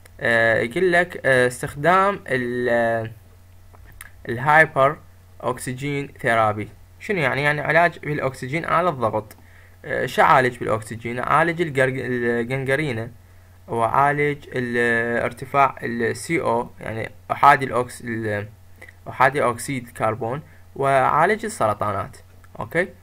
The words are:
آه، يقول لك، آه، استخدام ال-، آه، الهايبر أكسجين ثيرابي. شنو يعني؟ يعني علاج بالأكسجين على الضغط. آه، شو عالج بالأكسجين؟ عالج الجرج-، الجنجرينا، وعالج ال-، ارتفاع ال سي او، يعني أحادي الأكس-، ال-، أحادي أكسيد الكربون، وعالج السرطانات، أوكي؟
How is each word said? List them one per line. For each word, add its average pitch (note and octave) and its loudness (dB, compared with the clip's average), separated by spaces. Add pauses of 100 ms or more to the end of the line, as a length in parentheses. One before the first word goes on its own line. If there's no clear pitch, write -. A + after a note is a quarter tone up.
(200)
آه، A2+ 4
يقول E3+ 0
لك، F3 0
آه، B2+ 4
استخدام E3+ 0
ال-، B2 -2
آه، A2+ 2 (1160)
الهايبر D3 4 (440)
أكسجين C3+ -6 (120)
ثيرابي. A2 0 (320)
شنو G3+ -4
يعني؟ C3 0
يعني D3 0
علاج D#3+ 2
بالأكسجين C#3 -6
على E3+ 0
الضغط. A2 -2 (480)
آه، B2 -4
شو - 2
عالج B2+ 6
بالأكسجين؟ A2+ -6
عالج E3 0
الجرج-، C3 0
الجنجرينا، B2+ -2 (580)
وعالج C#3+ 0
ال-، A#2+ 0
ارتفاع - 0
ال A#2 -2
سي E3 -4
او، A#2 -2 (100)
يعني A2 -8 (220)
أحادي C3+ 6
الأكس-، B2 -4
ال-، A2 -4 (640)
أحادي C#3 2
أكسيد A#2+ -4
الكربون، A#2 -4 (340)
وعالج C#3 2
السرطانات، G#2 -4 (440)
أوكي؟ E3 -4 (140)